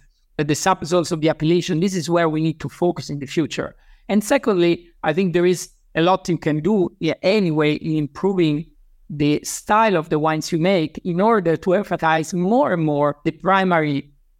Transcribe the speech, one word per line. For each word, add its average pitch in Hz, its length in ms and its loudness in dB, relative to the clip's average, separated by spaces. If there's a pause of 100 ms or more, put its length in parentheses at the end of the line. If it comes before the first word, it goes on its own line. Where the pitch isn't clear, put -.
(380)
uh, 156 60 0
the 147 100 -2
subzones 180 580 0
of 156 100 -4
the 156 80 2
appellation. 160 500 0
This 190 160 0
is 160 140 -4
where 170 200 2
we 156 120 -2
need 160 180 -2
to 139 100 -8
focus 175 400 -4
in 143 100 -8
the 139 80 -10
future. - 480 -4 (340)
And 208 140 2
secondly, 180 640 0 (160)
I 156 100 0
think 180 200 0
there 175 120 2
is 180 240 0 (260)
a 160 60 0
lot 185 280 2
you 160 80 0
can 151 240 -2
do, 190 280 0 (100)
yeah, 160 220 -2
anyway 156 540 2
in 156 220 -4
improving 160 680 0 (440)
the 147 340 0
style 214 540 0
of 156 120 -4
the 156 100 0
wines 156 320 -2
you 170 60 0
make 165 460 0
in 175 160 -2
order 190 380 2
to 175 160 0
emphasize 160 600 0
more 208 380 2
and 170 120 0
more 147 420 0
the 160 60 0
primary 170 800 0 (300)